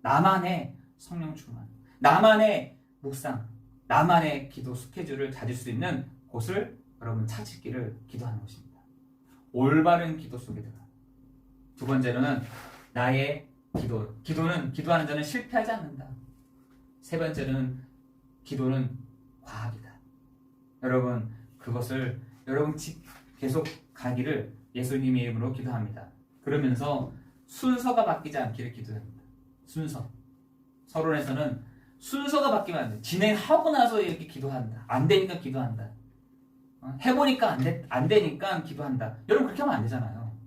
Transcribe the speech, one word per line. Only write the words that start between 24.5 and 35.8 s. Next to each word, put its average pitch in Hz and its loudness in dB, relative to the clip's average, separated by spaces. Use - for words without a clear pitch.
예수님의 127 2
이름으로 120 -2
기도합니다. 123 -6
그러면서 139 0
순서가 247 2
바뀌지 156 -2
않기를 120 -4
기도합니다. - -12
순서. - -6
서론에서는 147 -2
순서가 277 0
바뀌면 165 0
안 117 -4
돼. 107 -8
진행하고 214 4
나서 233 6
이렇게 170 -2
기도한다. 131 -6
안 131 2
되니까 190 4
기도한다. 117 -6